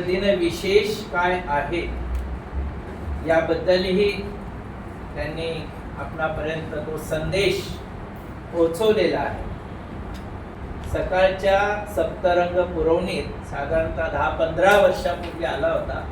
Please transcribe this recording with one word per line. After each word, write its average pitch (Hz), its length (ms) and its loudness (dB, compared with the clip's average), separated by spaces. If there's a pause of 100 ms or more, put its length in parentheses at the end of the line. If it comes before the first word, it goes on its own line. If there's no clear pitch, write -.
दिन 190 180 2 (140)
विशेष 190 640 2 (100)
काय 180 220 2 (120)
आहे 147 360 0 (1500)
याबद्दलही 185 840 4 (1040)
त्यांनी 160 360 -4 (480)
आपणापर्यंत 156 760 -4 (120)
तो 156 100 -6 (140)
संदेश 160 500 0 (920)
पोहोचवलेला 170 680 4
आहे. - 240 -4 (1500)
सकाळच्या 190 680 4 (340)
सप्तरंग 175 640 2 (180)
पुरवणीत 160 760 0
साधारणतः 160 580 0
दहा 143 280 0
पंधरा 170 440 6
वर्षापूर्वी 175 640 2
आला 160 280 0
होता - 400 -2